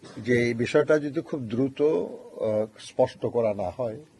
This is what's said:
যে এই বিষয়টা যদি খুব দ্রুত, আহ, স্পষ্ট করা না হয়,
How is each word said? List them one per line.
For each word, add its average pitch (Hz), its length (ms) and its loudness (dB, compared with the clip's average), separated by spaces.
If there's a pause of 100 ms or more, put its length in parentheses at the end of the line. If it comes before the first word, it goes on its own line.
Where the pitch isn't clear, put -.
(180)
যে 120 240 2
এই 120 120 0
বিষয়টা 147 440 4
যদি 147 220 -2
খুব 131 280 -6
দ্রুত, 131 340 0
আহ, 110 840 0 (120)
স্পষ্ট - 480 0
করা 110 280 0
না 95 160 -4
হয়, 120 300 -6 (200)